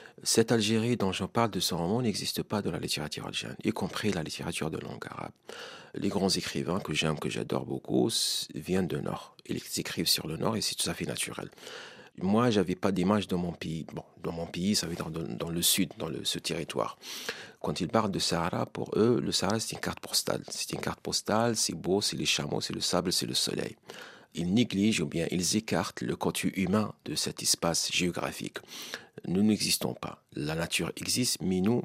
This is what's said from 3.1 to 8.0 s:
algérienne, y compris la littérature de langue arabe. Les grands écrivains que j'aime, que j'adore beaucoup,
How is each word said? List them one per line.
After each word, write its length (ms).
algérienne, 360
y 80
compris 400
la 120
littérature 480
de 80
langue 300
arabe. 240
Les 140
grands 200
écrivains 520
que 120
j'aime, 260
que 120
j'adore 340
beaucoup, 440